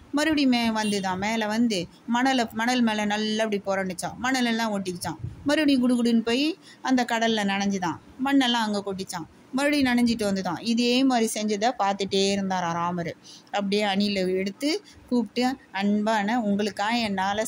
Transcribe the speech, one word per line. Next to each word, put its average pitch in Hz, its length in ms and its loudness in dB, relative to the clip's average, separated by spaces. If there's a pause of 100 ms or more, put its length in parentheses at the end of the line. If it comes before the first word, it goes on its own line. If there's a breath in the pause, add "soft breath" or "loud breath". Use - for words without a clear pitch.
(140)
மறுபடியும் 294 400 2
மே-, 233 260 0
வந்துதான், 196 400 -2
மேல 214 280 -2
வந்து 214 400 0 (200 loud breath)
மணலை, 247 460 2
மணல் 233 300 0
மேல 214 220 0
நல்லா 214 400 0
அப்படி 208 220 -2
புரண்டுச்சான், 190 560 -4
மணலெல்லாம் 233 520 0
ஒட்டிக்கிச்சான். 185 420 -6 (280)
மறுபடியும் 285 440 4
குடுகுடுன்னு 240 320 4
போய் 269 380 0 (240 loud breath)
அந்த 254 220 2
கடல்ல 226 400 0
நனைஞ்சுதான், 196 520 0 (280)
மண்ணெல்லாம் 254 380 4
அங்க 208 240 0
கொட்டிச்சான், 185 400 -6 (260)
மறுபடியும் 277 400 2
நனைஞ்சிட்டு 233 420 2
வந்துதான். 185 260 -4
இதே 240 440 2
மாதிரி 233 300 2
செஞ்சதை 214 440 0
பார்த்துட்டே 196 520 0
இருந்தாராம் 180 680 -2
ராமரு. 170 140 -6 (320 loud breath)
அப்படியே 202 400 -2
அணிலை 196 500 0
எடுத்து 202 480 -2 (260 loud breath)
கூப்பிட்டு, 247 480 0 (160)
"அன்பான 208 680 0
உங்களுக்கா 208 600 0
என்னால 202 460 -2